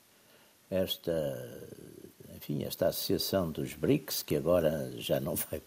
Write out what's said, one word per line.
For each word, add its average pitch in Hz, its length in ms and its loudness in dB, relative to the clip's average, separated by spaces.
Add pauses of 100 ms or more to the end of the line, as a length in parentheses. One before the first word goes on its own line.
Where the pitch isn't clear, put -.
(720)
esta... 92 420 0 (1200)
Enfim, - 260 -4
esta - 240 0
associação 87 640 2
dos 69 240 -6
brics, - 480 2
que 80 140 0
agora 76 600 4
já 67 220 0
não 80 160 0
vai, - 320 -4